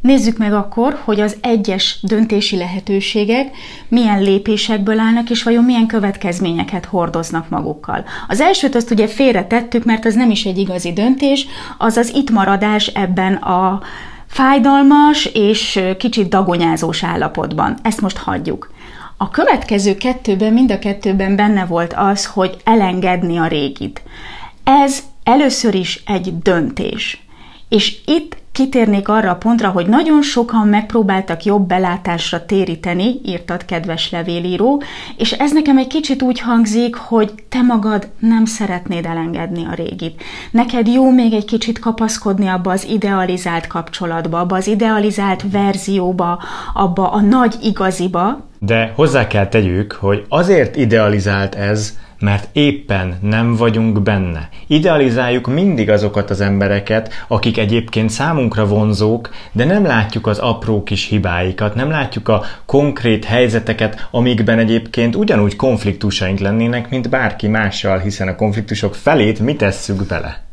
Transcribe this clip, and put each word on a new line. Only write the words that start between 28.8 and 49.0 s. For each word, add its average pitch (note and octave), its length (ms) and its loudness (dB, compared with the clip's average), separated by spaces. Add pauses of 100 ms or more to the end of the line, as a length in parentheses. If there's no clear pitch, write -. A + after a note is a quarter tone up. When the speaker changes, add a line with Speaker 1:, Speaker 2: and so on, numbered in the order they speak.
Speaker 1:
arra G#3+ 220 2
a F3 60 0
pontra, A3 320 0
hogy F3+ 180 0
nagyon D4+ 360 4
sokan A#3 460 0
megpróbáltak G3+ 760 0
jobb G3+ 220 2
belátásra F3+ 800 -2
téríteni, F#3+ 760 -2
írtad, F3 400 -8
kedves E3 460 -6
levélíró, F3+ 720 -2 (340)
és A#3 160 -2
ez C#4+ 200 0
nekem D4 260 4
egy C4 80 0
kicsit C4+ 360 -2
úgy B3+ 180 0
hangzik, A#3 560 0
hogy G#3+ 360 0 (160)
te B3+ 140 0
magad G#3+ 460 0 (100)
nem A3+ 260 2
szeretnéd F3+ 600 -6
elengedni E3+ 640 -6
a E3+ 40 -4
régit. E3 480 -8 (280)
Neked A#3 360 2
jó C4 240 4
még B3 220 4
egy G#3 120 0
kicsit A3+ 340 -2
kapaszkodni G#3+ 680 -2
abba F#3 240 -2
az F#3+ 160 -2
idealizált F#3 800 -2
kapcsolatba, E3 760 -6
abba F3+ 160 0
az F#3+ 100 -2
idealizált G#3 840 0
verzióba, F#3+ 880 0 (320)
abba F#3+ 360 2
a G#3 100 0
nagy A3+ 420 4
igaziba. F#3+ 840 -2 (100)
Speaker 2:
De A2+ 360 0
hozzá C#3 320 4